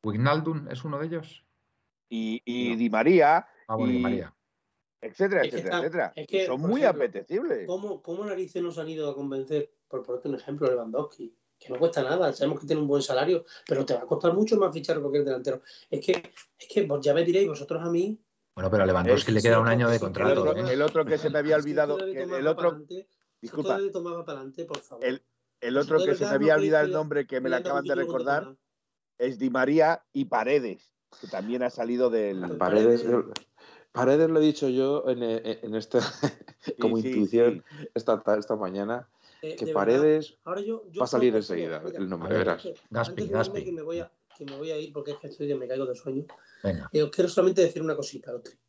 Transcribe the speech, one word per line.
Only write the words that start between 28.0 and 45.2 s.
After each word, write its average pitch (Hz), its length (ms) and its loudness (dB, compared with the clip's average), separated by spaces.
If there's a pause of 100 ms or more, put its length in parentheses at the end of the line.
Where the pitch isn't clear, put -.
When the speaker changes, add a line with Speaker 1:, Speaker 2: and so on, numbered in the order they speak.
Speaker 3:
contra 131 180 0
Speaker 2:
recordar, 160 80 -2
Speaker 3:
Tomás. 135 200 -18 (560)
Speaker 2:
Es 127 220 -2
Di 131 100 0
María 151 540 4 (100)
y 135 120 -2
Paredes, 120 680 -2 (300)
que 101 60 -16
también 110 360 -4
ha 123 60 0
salido 123 400 0
del 98 480 -2
Speaker 4:
Paredes, 110 460 6
Speaker 3:
Paredes. 117 280 0 (600)
Speaker 4:
Paredes 143 380 4
lo 160 100 4
he 156 40 6
dicho 147 260 2
yo 135 380 0
en, 123 160 0
en 113 520 -4
esta, 110 240 0
<laughs> - 640 -6
Speaker 2:
Sí, - 180 -8
Speaker 4:
como 117 180 2
Speaker 2:
sí, 113 120 -2
Speaker 4:
intuición 110 600 2
Speaker 2:
sí. 147 240 -16
Speaker 4:
esta 113 300 0
ta-, 107 140 2
esta 104 180 -4
mañana, 101 520 -6 (340)
Speaker 3:
Eh, 156 140 -10
Speaker 4:
que 127 100 -6
Speaker 3:
de 160 80 -4
Speaker 4:
Paredes 147 580 4
Speaker 3:
verdad, - 140 -20
ahora 185 160 -6
yo, 220 280 -6
yo 175 120 -6
Speaker 4:
va 214 40 2
a - 20 -10
salir 123 240 4
Speaker 3:
solo, 110 60 0
Speaker 4:
enseguida 82 460 -4
Speaker 3:
mira, - 160 -10
Speaker 4:
el 92 100 -4
nombre, 85 200 -6
Speaker 1:
A - 20 -2
ver, - 160 2
Speaker 4:
verás. 82 160 -2 (260)
Speaker 1:
Gaspi, - 0 -
Speaker 3:
antes 117 260 -4
de 208 80 -6
irme, - 140 -4
Speaker 1:
Gaspi. 127 280 -2
Speaker 3:
que - 60 -8
me 160 120 -8
voy 170 160 -6
a, 165 120 -12 (260)
que 143 80 -16
me 139 120 -14
voy 156 140 -8
a 151 80 -6
ir 147 140 -12
porque 147 180 -10
es 147 80 -10
que 156 80 -16